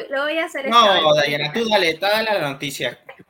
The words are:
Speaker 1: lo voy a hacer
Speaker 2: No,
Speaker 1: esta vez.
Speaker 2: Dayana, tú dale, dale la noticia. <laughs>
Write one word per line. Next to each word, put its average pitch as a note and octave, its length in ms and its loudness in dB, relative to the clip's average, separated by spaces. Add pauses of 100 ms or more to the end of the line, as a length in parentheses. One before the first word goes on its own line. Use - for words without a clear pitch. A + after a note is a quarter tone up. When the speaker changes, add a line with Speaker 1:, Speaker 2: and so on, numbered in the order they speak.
Speaker 1:
lo C#4 140 -4
voy D4+ 160 -4
a D#4+ 60 -4
hacer D#4 220 -8
Speaker 2:
No, A#3 140 6
Speaker 1:
esta G#3 120 6
vez. D#3 220 4
Speaker 2:
Dayana, D3 380 -2
tú A3+ 160 -2
dale, F#3+ 260 2
dale G#3 440 0
la D3 120 -2
noticia. C3+ 520 -8
<laughs> - 60 -20 (200)